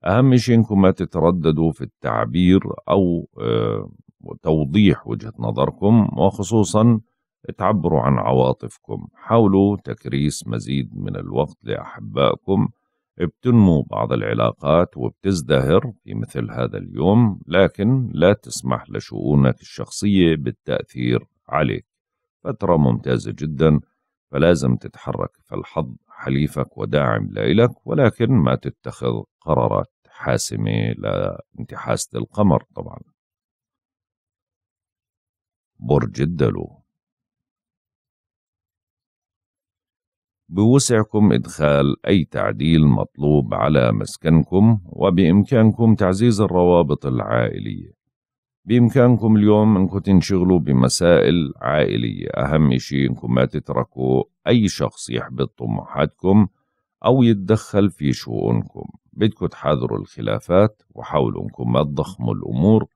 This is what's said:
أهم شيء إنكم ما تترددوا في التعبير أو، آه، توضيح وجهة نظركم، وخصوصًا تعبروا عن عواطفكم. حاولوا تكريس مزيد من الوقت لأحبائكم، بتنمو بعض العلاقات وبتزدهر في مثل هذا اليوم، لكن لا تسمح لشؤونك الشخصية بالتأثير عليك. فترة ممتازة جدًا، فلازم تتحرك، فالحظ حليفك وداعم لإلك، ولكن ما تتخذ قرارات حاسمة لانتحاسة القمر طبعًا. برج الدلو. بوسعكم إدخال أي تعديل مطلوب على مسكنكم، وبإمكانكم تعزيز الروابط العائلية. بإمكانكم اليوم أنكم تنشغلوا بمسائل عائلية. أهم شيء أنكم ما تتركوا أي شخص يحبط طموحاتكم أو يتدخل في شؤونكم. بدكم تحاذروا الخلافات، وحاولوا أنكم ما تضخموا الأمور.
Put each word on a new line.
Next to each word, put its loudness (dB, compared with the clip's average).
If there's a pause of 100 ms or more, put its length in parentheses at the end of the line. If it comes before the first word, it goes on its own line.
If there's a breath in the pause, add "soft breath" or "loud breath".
أهم 4
شيء 2
إنكم 2
ما 6
تترددوا 0
في -10
التعبير 0 (280)
أو، 0 (120)
آه، -4 (500)
توضيح 2
وجهة -10
نظركم، 0
وخصوصًا 2 (560)
تعبروا 0
عن 0
عواطفكم. -4
حاولوا 2
تكريس -6
مزيد -6
من -10
الوقت -6
لأحبائكم، -4 (500)
بتنمو 2
بعض -4
العلاقات -2
وبتزدهر -2 (100)
في -14
مثل -8
هذا -6
اليوم، 0
لكن 0
لا 4
تسمح -8
لشؤونك 0
الشخصية 0
بالتأثير -6 (200)
عليك. -2 (580)
فترة -2
ممتازة -2
جدًا، 0 (520)
فلازم 2
تتحرك، -10 (160)
فالحظ -10 (140)
حليفك -6
وداعم -2
لإلك، 0
ولكن 0
ما 2
تتخذ -8 (180)
قرارات -2 (160)
حاسمة -4
لانتحاسة -8
القمر 0 (120)
طبعًا. -16 (2750)
برج -2
الدلو. -4 (3750)
بوسعكم 2
إدخال 0
أي 2
تعديل 0
مطلوب 0
على 2
مسكنكم، 2
وبإمكانكم 2
تعزيز 0
الروابط 2
العائلية. -4 (760)
بإمكانكم 4
اليوم 4
أنكم 0
تنشغلوا 4
بمسائل 2
عائلية. -2
أهم 0
شيء -2
أنكم -6
ما 2
تتركوا -4 (240)
أي 2
شخص -6
يحبط -8
طموحاتكم 0 (580)
أو 4
يتدخل 0
في -2
شؤونكم. -4 (240)
بدكم -2
تحاذروا -4
الخلافات، -2
وحاولوا -4
أنكم -6
ما 2
تضخموا -6
الأمور. 2 (100)